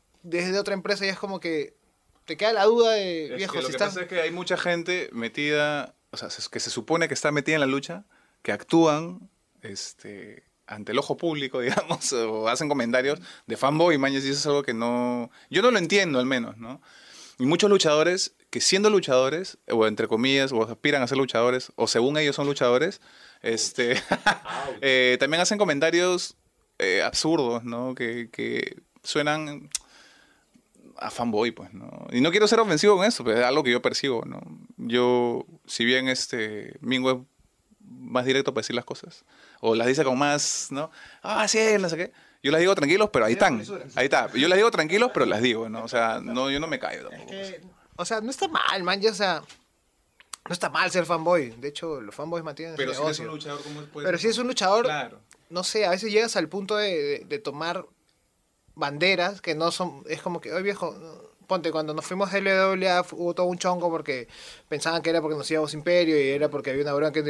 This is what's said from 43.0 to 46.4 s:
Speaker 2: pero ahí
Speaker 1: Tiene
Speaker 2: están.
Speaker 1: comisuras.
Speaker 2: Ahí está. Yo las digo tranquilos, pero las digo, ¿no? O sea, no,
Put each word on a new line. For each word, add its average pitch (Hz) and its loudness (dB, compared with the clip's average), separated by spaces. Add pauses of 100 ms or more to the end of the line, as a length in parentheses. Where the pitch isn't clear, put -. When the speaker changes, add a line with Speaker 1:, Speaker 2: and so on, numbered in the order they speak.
Speaker 2:
pero 117 4
ahí 113 4
Speaker 1:
Tiene 123 0
Speaker 2:
están. 185 6
Speaker 1:
comisuras. 110 -8
Speaker 2:
Ahí 127 2
está. 131 2
Yo 135 2
las 180 6
digo 220 6
tranquilos, 202 2
pero 143 2
las 104 2
digo, 113 0
¿no? 113 -10
O 113 -10
sea, 117 0
no, 127 -4